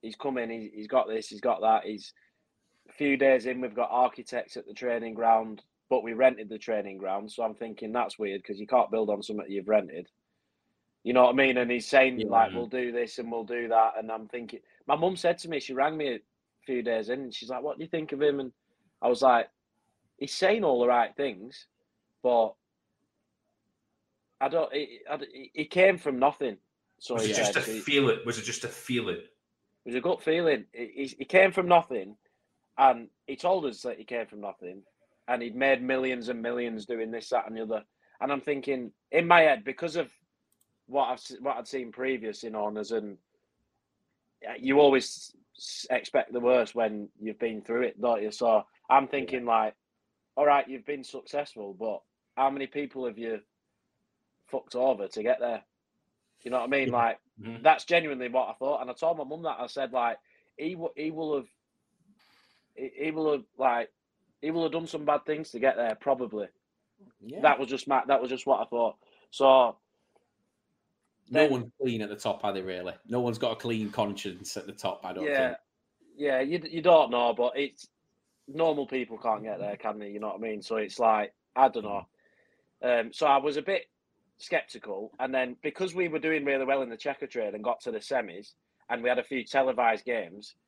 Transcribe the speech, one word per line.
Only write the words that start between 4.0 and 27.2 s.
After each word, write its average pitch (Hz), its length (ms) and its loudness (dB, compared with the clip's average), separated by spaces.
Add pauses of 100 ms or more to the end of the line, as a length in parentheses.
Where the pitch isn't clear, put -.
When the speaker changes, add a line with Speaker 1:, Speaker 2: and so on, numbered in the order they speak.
Speaker 1:
at 110 120 -12
the 104 60 -16
training 117 420 -4
ground, 113 480 2 (260)
but 123 140 2
we 113 100 -6
rented 113 360 2
the 107 100 -10
training 101 400 -4
ground, 98 320 -6
so - 120 -8
I'm 110 120 -4
thinking, 110 360 -10
"That's 117 280 -2
weird, 98 240 -6
'cause 98 160 -10
you 104 80 -10
can't 113 240 4
build 110 180 0
on 101 140 -2
something 107 260 -8
you've 98 180 -6
rented." 90 400 0 (960)
You 120 100 0
know 127 100 10
what 123 100 10
I - 0 -
mean? 131 240 4
And 123 120 0
he's 120 180 -2
saying, 131 320 6
Speaker 2:
Yeah. 107 80 -2
Speaker 1:
like, 110 260 6
"We'll 120 140 -4
do 123 240 -4
this 120 280 -4
and 117 120 -6
we'll 117 120 -4
do 120 260 -6
that," 113 280 4
and 110 140 -8
I'm 110 160 -8
thinking, 117 340 -12 (260)
my 143 80 4
mum 175 220 0
said 175 220 2
to 170 100 -12
me, 151 100 -2
she 135 140 -10
rang 147 240 0
me 143 180 -2
a 104 40 -10 (460)
few 123 180 -2
days 113 260 -2
in, 131 120 -4
and 123 120 -12
she's 113 160 -12
like, 127 140 -6
"What 147 140 -6
do 156 60 -10
you 165 60 -12
think 156 220 -4
of 139 100 -4
him?" 143 180 2
And 127 140 -8 (480)
I 120 80 2
was 120 140 2
like, 120 260 6 (680)
"He's 139 180 -8
saying 202 280 2
all 135 160 4
the 120 80 4
right 120 280 4
things, 120 520 -8 (560)
but 117 320 4 (1900)
I 135 80 0
don't, 156 240 0
he, 131 260 -6 (100)
I, 143 100 -6 (340)
he 151 120 -4
came 185 320 4
from 135 220 -4
nothing." 127 380 0 (420)
So - 160 -6
Speaker 3:
Was 110 100 0